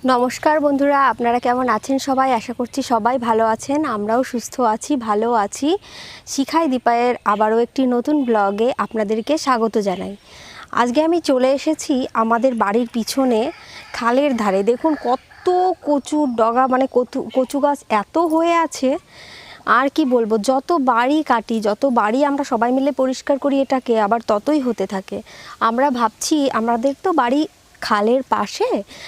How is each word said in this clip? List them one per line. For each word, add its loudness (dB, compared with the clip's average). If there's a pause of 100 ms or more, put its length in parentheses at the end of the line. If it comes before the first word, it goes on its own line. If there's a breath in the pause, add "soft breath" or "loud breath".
নমস্কার 2
বন্ধুরা, 2
আপনারা 0
কেমন 0
আছেন -2
সবাই? 0
আশা -2
করছি -6
সবাই 0
ভালো 2
আছেন, -2
আমরাও -2
সুস্থ -8
আছি, 0
ভালো 0
আছি। 0 (480 loud breath)
শিখাই -2
দীপায়ের 0 (100)
আবারও 2
একটি 0
নতুন 0
ব্লগে 0
আপনাদেরকে -2
স্বাগত 0
জানাই। -4 (540 loud breath)
আজকে 0
আমি 2
চলে 2
এসেছি -2
আমাদের 2
বাড়ির 0
পিছনে 0 (400 loud breath)
খালের 0
ধারে। 0
দেখুন 2 (100)
কত 0 (100)
কচুর 0
ডগা, 2
মানে 2
কচু, -2
কচু 0
গাছ 2 (100)
এত -2
হয়ে 2
আছে, 0 (640 loud breath)
আর 2
কি 2
বলবো। 2
যত 0
বাড়ি 2
কাটি, 0
যত 0
বাড়ি 2
আমরা 0
সবাই 0
মিলে 2
পরিষ্কার 0
করি 0
এটাকে, 0
আবার 2
ততই 0
হতে -2
থাকে। -8 (380 loud breath)
আমরা 2
ভাবছি, 0
আমাদের 0
তো 0
বাড়ি 2 (340)
খালের 2
পাশে, -2 (260 loud breath)